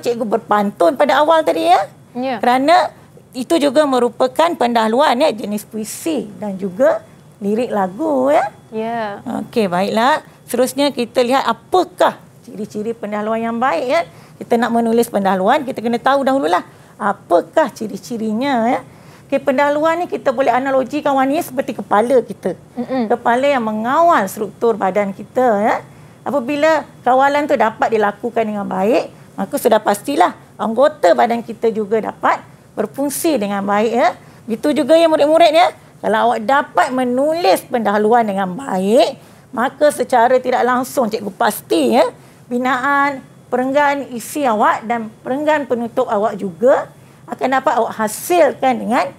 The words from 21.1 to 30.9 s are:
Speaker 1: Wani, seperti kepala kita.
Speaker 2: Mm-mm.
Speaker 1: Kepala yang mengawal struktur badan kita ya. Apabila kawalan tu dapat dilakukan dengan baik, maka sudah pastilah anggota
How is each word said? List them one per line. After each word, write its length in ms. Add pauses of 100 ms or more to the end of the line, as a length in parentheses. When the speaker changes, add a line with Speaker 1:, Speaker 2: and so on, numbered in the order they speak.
Speaker 1:
Wani, 240
seperti 320
kepala 480
kita. 320 (240)
Speaker 2:
Mm-mm. 320
Speaker 1:
Kepala 400
yang 160
mengawal 640
struktur 480
badan 400
kita 300 (180)
ya. 120 (440)
Apabila 640 (160)
kawalan 480
tu 80
dapat 400
dilakukan 480
dengan 240
baik, 400 (320)
maka 160
sudah 240
pastilah 560 (240)
anggota 560